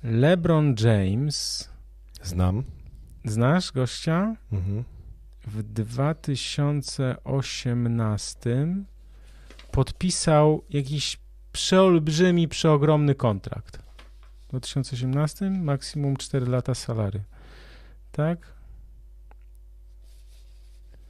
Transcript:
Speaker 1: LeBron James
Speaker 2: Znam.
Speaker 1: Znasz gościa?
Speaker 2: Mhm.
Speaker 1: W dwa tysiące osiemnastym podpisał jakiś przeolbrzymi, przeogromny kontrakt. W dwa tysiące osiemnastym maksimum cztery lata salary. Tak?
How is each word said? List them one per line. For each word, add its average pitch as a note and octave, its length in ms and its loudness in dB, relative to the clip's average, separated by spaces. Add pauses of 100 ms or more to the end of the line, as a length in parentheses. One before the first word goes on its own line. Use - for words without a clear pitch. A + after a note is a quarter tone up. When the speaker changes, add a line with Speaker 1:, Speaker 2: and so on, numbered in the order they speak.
Speaker 1:
LeBron D3+ 760 4
James A2 880 0 (540)
Speaker 2:
Znam. F#2 420 0 (600)
Speaker 1:
Znasz B2 480 0
gościa? E3 640 -2 (160)
Speaker 2:
Mhm. G2+ 320 -4 (600)
Speaker 1:
W G#2+ 160 -8
dwa A2+ 520 -4
tysiące C#3+ 1120 -2
osiemnastym A#2+ 1600 -2 (840)
podpisał D3+ 1000 2
jakiś C#3+ 480 -4 (340)
przeolbrzymi, F3 960 4
przeogromny D3 680 4
kontrakt. - 640 -4 (680)
W - 40 -20
dwa C3 100 -4
tysiące C3 360 -4
osiemnastym D3+ 680 -2
maksimum C#3 520 -2
cztery C3 300 -2
lata B2+ 280 0
salary. G#2 460 -4 (920)
Tak? E3 400 -4 (2500)